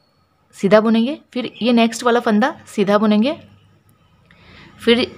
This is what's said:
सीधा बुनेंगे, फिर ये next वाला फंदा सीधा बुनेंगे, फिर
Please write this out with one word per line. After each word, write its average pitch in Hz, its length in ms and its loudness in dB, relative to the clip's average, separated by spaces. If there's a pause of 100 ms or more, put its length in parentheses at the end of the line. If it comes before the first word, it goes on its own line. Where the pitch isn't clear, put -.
(560)
सीधा 202 240 4
बुनेंगे, 226 380 -2 (120)
फिर 247 200 -8 (120)
ये 240 120 0
next 233 300 0
वाला 240 160 2
फंदा 240 340 0 (120)
सीधा 202 320 -2
बुनेंगे, 214 380 0 (1400)
फिर 233 260 0 (100)